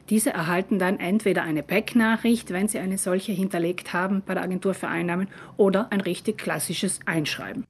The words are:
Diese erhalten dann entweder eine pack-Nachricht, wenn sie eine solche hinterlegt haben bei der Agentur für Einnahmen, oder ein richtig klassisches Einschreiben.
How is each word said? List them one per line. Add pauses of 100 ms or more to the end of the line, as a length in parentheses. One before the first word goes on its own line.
(100)
Diese
erhalten
dann
entweder
eine
pack-Nachricht,
wenn
sie
eine
solche
hinterlegt
haben
bei
der
Agentur
für
Einnahmen, (280)
oder
ein
richtig
klassisches
Einschreiben.